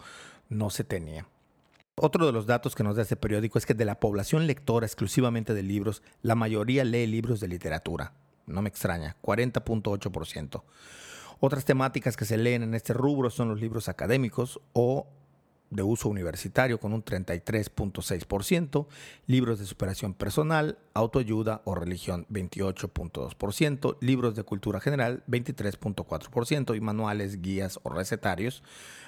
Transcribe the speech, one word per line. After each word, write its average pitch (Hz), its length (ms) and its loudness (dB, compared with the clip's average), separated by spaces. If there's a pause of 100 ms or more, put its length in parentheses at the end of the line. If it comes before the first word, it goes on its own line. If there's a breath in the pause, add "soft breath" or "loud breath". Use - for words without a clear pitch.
(480 loud breath)
no 107 220 0
se - 140 -2
tenía. 80 440 -8 (680)
Otro 165 300 4
de 143 60 6
los 113 140 0
datos 120 300 2
que - 80 2
nos 104 120 2
da 117 60 2
este 107 160 0
periódico 107 400 0
es 117 80 0
que - 80 4
de 113 120 2
la 101 140 -2
población 110 480 2
lectora 117 380 2
exclusivamente 113 680 2
de 101 100 0
libros, 101 380 0 (200 soft breath)
la 113 140 4
mayoría 113 500 2
lee 120 220 2
libros 113 340 0
de 98 80 -2
literatura. 85 640 -4 (360)
No 90 140 -2
me 104 60 0
extraña, 85 520 -2
cuarenta 117 420 0
punto 110 280 -2
ocho 98 200 -2
por 80 140 -6
ciento. - 400 -10 (760 loud breath)
Otras 135 260 2
temáticas 131 520 4
que 113 80 -2
se 107 120 2
leen 120 260 2
en 113 100 -2
este 113 200 0
rubro 131 360 2
son 120 180 0
los 107 140 -2
libros 113 260 -4
académicos 120 720 0 (140)
o 127 340 2 (640)
de 98 140 -2
uso 113 260 0
universitario 101 680 0
con 104 140 -4
un 110 100 -4
treinta 90 320 -2
y 87 60 -4
tres 107 280 -2
punto 98 320 -4
seis 87 240 -4
por 101 180 -2
ciento, 151 440 0 (400 loud breath)
libros 120 320 4
de 101 80 -8
superación 95 480 -4
personal, 151 640 0 (160)
autoayuda 110 680 2
o 98 120 -2
religión 87 520 -4
veintiocho 95 600 -2
punto 85 340 -6
dos 64 140 -6
por 101 180 -2
ciento, 143 480 2
libros 123 340 4
de 107 80 -4
cultura 101 360 -2
general 127 480 0
veintitrés 120 500 -2
punto 98 280 -4
cuatro - 260 -6
por 117 160 0
ciento 135 260 2
y 110 80 -2
manuales, 104 580 -2
guías 95 440 -2
o - 60 -6
recetarios 95 760 -2 (440 loud breath)